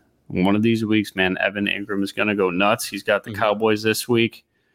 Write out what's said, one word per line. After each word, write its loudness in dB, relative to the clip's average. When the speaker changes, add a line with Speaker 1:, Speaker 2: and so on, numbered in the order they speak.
Speaker 1:
one 0
of 2
these 2
weeks, 0
man, 0
Evan -2
Ingram -4
is -4
gonna 0
go 2
nuts. 0
He's -10
got 0
the -10
Speaker 2:
Mm-hmm. -8
Speaker 1:
Cowboys 2
this 0
week. 0